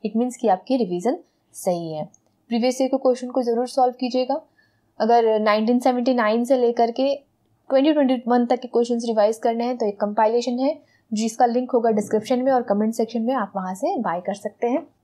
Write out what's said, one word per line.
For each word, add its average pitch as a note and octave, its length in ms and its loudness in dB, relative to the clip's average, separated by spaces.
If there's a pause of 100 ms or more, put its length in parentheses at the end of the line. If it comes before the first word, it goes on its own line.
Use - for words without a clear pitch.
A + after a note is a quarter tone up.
it A3 140 -2
means B3 160 -4
कि A3+ 120 -2
आपकी F#3+ 280 0
रिवीजन G3+ 420 -2 (340)
सही E3+ 400 -4
है। D#3 160 -8 (400)
प्रीवियस B3 320 0
ईयर C4 100 2
के C4+ 60 -2
क्वेश्चन B3 340 0
को C4 120 -2
ज़रूर A#3 240 0
सॉल्व B3 340 0
कीजिएगा। B3+ 400 -2 (600)
अगर A3 400 4
नाइनटीन G#3+ 380 2
सेवेंटी B3 360 0
नाइन A3+ 300 0
से C4 120 2
लेकर A#3 340 2
के C4+ 240 -2 (560)
ट्वेंटी C4+ 220 4
ट्वेंटी C4 360 2
वन A#3+ 180 4
तक B3 140 0
के B3 80 -16
क्वेश्चंस A#3+ 380 0
रिवाइज A3 320 2
करने A#3 260 -2
हैं, B3 120 -2
तो A#3+ 100 -2
एक G3+ 140 -4
कंपाइलेशन A3+ 580 0
है D4 240 -2 (300)
जिसका A3 340 0
लिंक B3 240 0
होगा A#3 200 2
डिस्क्रिप्शन A3 480 0
में C4 140 0
और B3 100 2
कमेंट A3 320 0
सेक्शन A3+ 280 -4
में, B3 120 -2
आप G#3 220 -4
वहाँ F#3 180 -6
से E4 220 -4
बाय F3+ 240 -4
कर F#3+ 140 -6
सकते - 320 -8
हैं। C4+ 200 -2 (180)